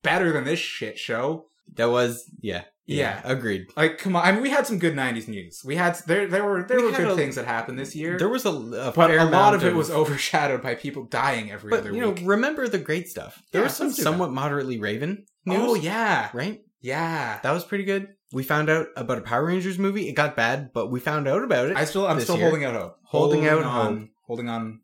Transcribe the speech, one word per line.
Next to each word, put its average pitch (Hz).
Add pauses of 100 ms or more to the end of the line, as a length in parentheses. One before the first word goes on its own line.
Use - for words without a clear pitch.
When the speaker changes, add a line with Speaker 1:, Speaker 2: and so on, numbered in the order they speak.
Speaker 1:
better 170
than 139
this 165
shit -
show. 135 (280)
Speaker 2:
That 117
was, 120 (120)
yeah. 92 (220)
Speaker 1:
Yeah. 131
Speaker 2:
Yeah, 131
agreed. 110 (100)
Speaker 1:
Like, 160
come 185
on. 170
I 190
mean, 220
we 277
had 277
some 226
good 165
nineties 120
news. 95
We 139
had, 175 (120)
there, 190
there 190
were, 196
there 247
Speaker 2:
We 240
Speaker 1:
were 220
Speaker 2:
had -
Speaker 1:
good 214
Speaker 2:
a, 185
Speaker 1:
things 143
that 123
happened 120
this 135
year. 165
Speaker 2:
there 180
was 240
a, 208
a 120
Speaker 1:
But 165
Speaker 2:
fair 160
Speaker 1:
a 165
lot 160
Speaker 2:
amount 196
Speaker 1:
of 170
it 180
Speaker 2:
of -
Speaker 1:
was 156
overshadowed 147
by 123
people 139
dying 117
every 101
Speaker 2:
But, 233
Speaker 1:
other -
Speaker 2:
you 226
know, 226
Speaker 1:
week. 175
Speaker 2:
remember 254
the 202
great 165
stuff. - (120)
There 180
Speaker 1:
Yeah, 247
Speaker 2:
was 269
some 302
Speaker 1:
let's 269
do -
that. 156
Speaker 2:
somewhat 170
moderately 135
Raven 117 (200)
news. 185
Speaker 1:
Oh, 240
yeah. 180
Speaker 2:
Right? 175 (200)
Speaker 1:
Yeah. 143
Speaker 2:
That 135
was 170
pretty 196
good. 98 (240)
We 131
found 151
out 156 (100)
about 120
a -
Power 117
Rangers 180
movie. 196
It 143
got 147
bad, 123
but 110
we 123
found 147
out 185
about 139
it 190
Speaker 1:
I 151
still, 190
I'm 165
Speaker 2:
this 120
Speaker 1:
still 170
Speaker 2:
year. 170
Speaker 1:
holding 156
out 123
hope. 87
Speaker 2:
Holding 151
Speaker 1:
Holding 156
Speaker 2:
out -
Speaker 1:
on. 110
Speaker 2:
hope. 107 (180)
Speaker 1:
Holding 120
on. 113